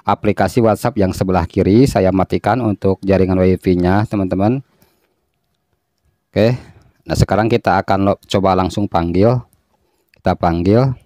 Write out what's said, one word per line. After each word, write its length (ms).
aplikasi 560
WhatsApp 400
yang 80
sebelah 320
kiri. 400
Saya 320
matikan 480
untuk 400
jaringan 320
Wi-Fi-nya, 720
teman-teman. 560
Oke. 240
Nah, 160
sekarang 320
kita 240
akan 320
lo-, 160
coba 320
langsung 320
panggil. 480
Kita 240
panggil, 560